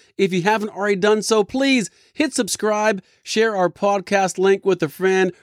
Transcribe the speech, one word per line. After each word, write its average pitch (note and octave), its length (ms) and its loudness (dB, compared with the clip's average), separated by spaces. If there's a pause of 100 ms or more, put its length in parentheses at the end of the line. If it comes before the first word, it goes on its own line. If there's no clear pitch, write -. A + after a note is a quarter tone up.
(160)
if G3 160 0
you F3+ 100 -2
haven't G#3+ 280 0
already G3+ 260 -2
done G#3 260 2
so, G#3+ 220 2
please C4 460 0 (220)
hit D4+ 200 -2
subscribe, G#3+ 720 -2 (200)
share A3 320 0
our F#3 140 2
podcast G3 680 -2
link G3 260 2
with F#3 180 0
a D#3 60 0
friend. F#3 440 0 (100)